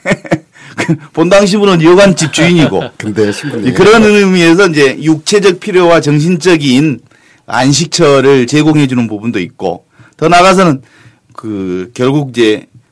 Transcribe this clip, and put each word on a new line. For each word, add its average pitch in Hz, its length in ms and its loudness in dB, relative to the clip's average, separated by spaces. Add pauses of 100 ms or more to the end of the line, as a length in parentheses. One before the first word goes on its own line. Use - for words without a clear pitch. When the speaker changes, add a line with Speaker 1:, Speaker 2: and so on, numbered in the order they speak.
Speaker 1:
<laughs> - 720 -8
그 - 200 -4 (160)
본당 196 340 2
신부는 190 360 0
여관집 180 500 2
주인이고. 156 500 0 (100)
Speaker 2:
<laughs> - 60 -20
근데 104 340 -4
신부님. 120 420 -6
Speaker 1:
그런 214 300 4
의미에서 190 640 2
이제 143 320 0
육체적 180 600 -2
필요와 175 420 2
정신적인 147 1000 0 (460)
안식처를 139 1000 0
제공해주는 143 600 0
부분도 107 340 -8
있고, 87 460 -8 (300)
더 156 120 -2
나아가서는 175 540 2 (500)
그 92 640 -8
결국 135 360 -2
이제 113 360 -2 (260)